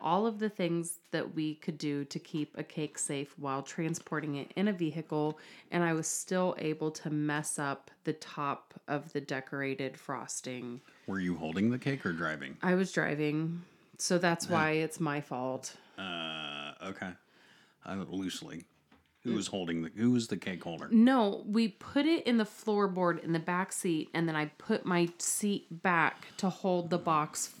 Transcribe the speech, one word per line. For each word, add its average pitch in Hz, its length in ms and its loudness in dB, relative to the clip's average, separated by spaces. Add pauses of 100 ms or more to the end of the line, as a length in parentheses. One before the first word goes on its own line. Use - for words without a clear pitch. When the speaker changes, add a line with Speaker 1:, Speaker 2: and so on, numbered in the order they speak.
Speaker 1:
all 190 240 4
of 214 120 0
the 214 100 0
things 170 520 -2 (100)
that 160 240 -2
we 156 220 -2
could 156 200 -6
do 143 300 -2
to 156 120 -10
keep - 380 -6
a - 60 -4
cake - 340 -6
safe 143 420 -6
while 135 240 -2
transporting 160 760 -4
it 135 200 -8
in 196 120 4
a 208 40 4
vehicle, 156 680 -2 (320)
and 175 140 4
I 170 80 4
was 160 140 0
still - 520 0
able 156 340 0
to - 180 -6
mess 151 480 0
up 139 320 -4 (140)
the 151 100 0
top - 580 -6 (160)
of 147 240 -4
the 147 80 -2
decorated 135 800 -4
frosting. 123 800 -8 (260)
Speaker 2:
Were 95 140 -2
you 90 160 2
holding 82 340 2
the 123 80 2
cake 139 280 -2
or 90 80 2
driving? 82 480 -4
Speaker 1:
I 180 120 4
was 185 160 2
driving, 156 680 0 (380)
so - 180 2
that's 175 300 2
Speaker 2:
Yeah. 175 80 0
Speaker 1:
why 156 160 4
it's 156 280 0
my 147 220 0
fault. 131 560 -6 (220)
Speaker 2:
Uh, 80 720 -6 (100)
okay. 95 280 -8 (760)
Uh, 95 120 -6 (120)
loosely. 85 560 -6 (600)
Who 117 100 0
was 95 140 -2
holding 85 340 -2
the, 80 120 -6
who 117 180 4
was 117 160 2
the 101 100 -2
cake 92 260 -6
holder? - 260 -6
Speaker 1:
No, 233 560 6
we 220 220 2
put - 380 -2
it 330 200 4
in 240 120 6
the 214 60 4
floorboard 185 800 2
in 165 100 0
the 165 80 4
back 180 340 0
seat, 165 400 0
and 170 120 2
then 160 100 0
I 151 100 2
put - 400 -2
my 175 320 4
seat - 480 0 (160)
back 165 460 2 (100)
to 196 100 0
hold 175 400 2
the 170 100 2
box - 600 0